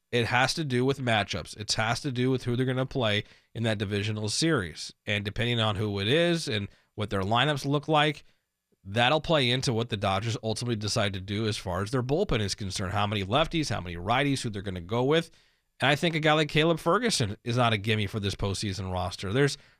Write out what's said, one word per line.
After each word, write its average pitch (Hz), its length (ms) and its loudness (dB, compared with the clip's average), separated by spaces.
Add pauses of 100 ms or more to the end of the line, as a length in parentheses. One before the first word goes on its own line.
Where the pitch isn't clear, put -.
(120)
it 120 140 2
has 127 280 2
to 165 100 -4
do 127 200 0
with 135 160 0
matchups. 104 580 -2
It 107 160 -6
has 113 260 0
to 143 120 -4
do 123 180 2
with 127 140 0
who 120 120 -2
they're 127 100 0
gonna 131 200 0
play 107 380 0 (300)
in 113 100 -4
that 110 140 0
divisional 104 500 -2
series. 113 640 -2 (140)
And 104 180 -2
depending 117 360 0
on 107 160 2
who 104 220 -2
it 98 100 0
is 170 400 2
and 104 200 -4 (260)
what 104 160 -4
their 98 120 0
lineups 131 420 2
look 143 240 0
like, 151 360 2 (600)
that'll 120 360 4
play 143 300 4
into 127 220 0
what 113 160 0
the 110 80 -2
Dodgers 101 460 0
ultimately 110 340 -2
decide 104 380 -2
to 98 60 -6
do 104 260 -2
as 104 100 0
far 90 260 -2
as 101 80 -4
their 127 120 0
bullpen 143 380 0
is 98 140 -2
concerned. 95 380 -4
How 101 140 2
many 101 180 -2
lefties, 147 460 0
how 101 100 -4
many 87 160 -8
righties, 123 460 0
who 120 80 -6
they're 101 120 -8
gonna 92 180 -6
go 110 240 -2
with. 160 260 2 (500)
And 123 80 2
I 147 80 4
think 165 180 0
a 156 60 0
guy 151 140 4
like 156 140 2
Caleb 160 300 4
Ferguson 170 640 2
is 120 140 -2
not 120 160 4
a 110 60 0
gimme 107 280 0
for 107 140 -6
this 98 140 -2
postseason 98 580 -4
roster. 90 400 -4
There's, 139 240 2 (240)